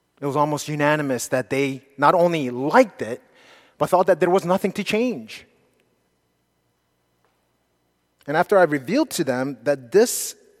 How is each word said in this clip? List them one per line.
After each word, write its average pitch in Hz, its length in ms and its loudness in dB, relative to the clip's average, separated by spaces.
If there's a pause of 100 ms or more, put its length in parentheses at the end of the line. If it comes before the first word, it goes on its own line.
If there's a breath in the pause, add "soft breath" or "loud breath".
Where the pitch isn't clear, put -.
(200)
It 139 60 -6
was 139 100 -4
almost 147 320 -2
unanimous 147 600 -2
that 127 220 -4
they 135 320 -2 (160)
not 143 160 4
only 170 340 2
liked 151 540 0
it, 117 180 -8 (580 soft breath)
but 147 120 -2
thought 185 160 2
that 175 140 2
there 180 100 2
was 185 140 2
nothing 185 280 0
to 208 120 -8
change. 208 600 -4 (2750)
And 143 100 -4
after 180 200 2
I - 60 8
revealed 151 480 0
to - 140 -2
them 131 400 -4
that 131 260 -2
this - 460 2 (240)